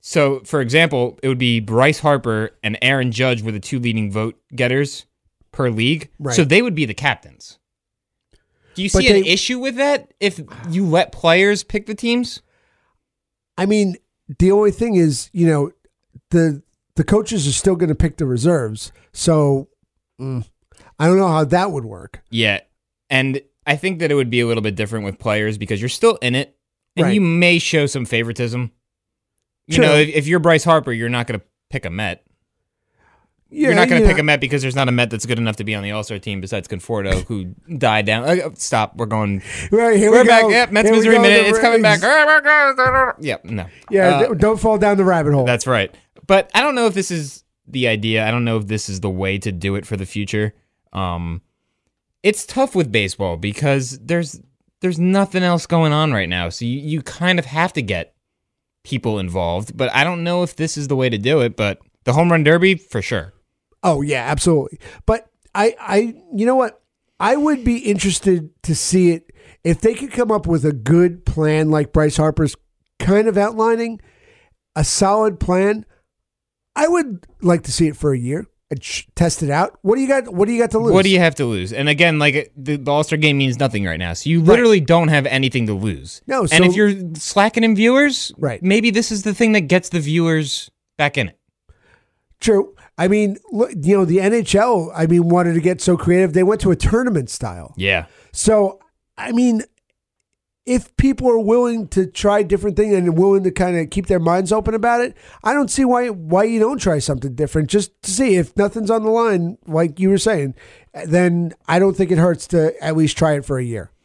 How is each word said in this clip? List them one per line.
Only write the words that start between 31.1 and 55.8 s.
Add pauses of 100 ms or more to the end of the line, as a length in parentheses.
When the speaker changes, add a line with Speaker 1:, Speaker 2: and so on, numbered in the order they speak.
Speaker 1:
gonna (280)
pick
a
Met. (1300)
Speaker 2:
Yeah,
Speaker 1:
You're
not
gonna
Speaker 2:
you
Speaker 1:
pick
Speaker 2:
know
Speaker 1:
a
Met
because
there's
not
a
Met
that's
good
enough
to
be
on
the
All-Star
team
besides
Conforto,
who (240)
died
down.
Uh,
stop.
We're
going. (280)
Speaker 2:
Right,
here
Speaker 1:
We're
Speaker 2:
we
Speaker 1:
back.
Speaker 2:
go.
Speaker 1:
Yep,
Mets
Speaker 2:
Here
we
Speaker 1:
misery
Speaker 2:
go.
Speaker 1:
minute.
Speaker 2:
The
Speaker 1:
It's
coming
Speaker 2:
Rays.
Speaker 1:
back.
Yeah,
no. (240)
Speaker 2:
Yeah, (100)
Speaker 1:
Uh,
Speaker 2:
d-,
don't
fall
down
the
rabbit
hole.
Speaker 1:
That's
right. (340)
But
I
don't
know
if
this
is (240)
the
idea.
I
don't
know
if
this
is
the
way
to
do
it
for
the
future. (400)
Um, (840)
it's
tough
with
baseball
because
there's, (400)
there's
nothing
else
going